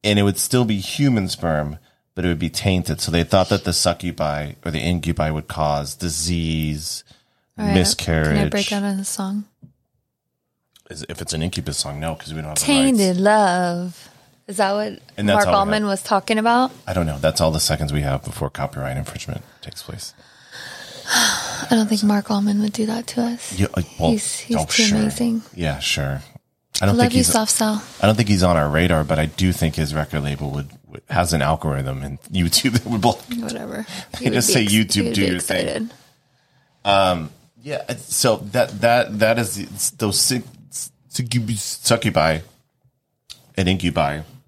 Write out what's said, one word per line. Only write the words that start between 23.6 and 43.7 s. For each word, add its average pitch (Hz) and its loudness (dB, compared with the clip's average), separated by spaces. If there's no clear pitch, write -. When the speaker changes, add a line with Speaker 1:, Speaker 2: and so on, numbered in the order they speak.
Speaker 1:
like, 175 0
well, - 4
Speaker 2:
He's, - -2
he's - -2
Speaker 1:
oh, 160 0
Speaker 2:
too - 2
Speaker 1:
sure. 208 2
Speaker 2:
amazing. 226 0
Speaker 1:
Yeah, 76 -2
sure. 69 -2
I - 2
don't 233 4
Speaker 2:
Love 240 6
Speaker 1:
think 240 0
Speaker 2:
you, 254 4
Speaker 1:
he's - 2
Speaker 2:
soft 220 2
cell. 214 0
Speaker 1:
I 196 4
don't 214 6
think 117 2
he's 196 4
on 87 6
our 73 2
radar, 80 4
but 76 0
I 78 2
do 92 0
think 82 0
his 76 -2
record 76 -2
label 71 -4
would, 71 -6
would, - -18
has 87 0
an 76 2
algorithm 69 -2
and 67 -10
YouTube 92 0
<laughs> 120 2
that - -12
would 110 -2
block. 113 2
Speaker 2:
Whatever. - -8
Speaker 1:
<laughs> - -16
They - -12
Speaker 2:
He 247 -8
would 110 0
Speaker 1:
just 120 2
Speaker 2:
be 202 2
Speaker 1:
say, 120 4
Speaker 2:
ex-, 101 2
Speaker 1:
"YouTube, 110 2
Speaker 2:
he 101 2
would 117 -2
Speaker 1:
do 98 2
Speaker 2:
be 92 2
Speaker 1:
your 90 -2
thing." - -2
Speaker 2:
excited. 226 -6
Speaker 1:
Um, 92 2
yeah, 143 -8
it's, - -8
so 120 2
that, 110 0
that, 117 2
that 113 4
is 101 -4
the, 101 -6
s-, - -4
those 101 0
suc-, 123 0
s-, - -12
succubi, 117 -2
succubi 82 0
and 95 2
incubi 80 0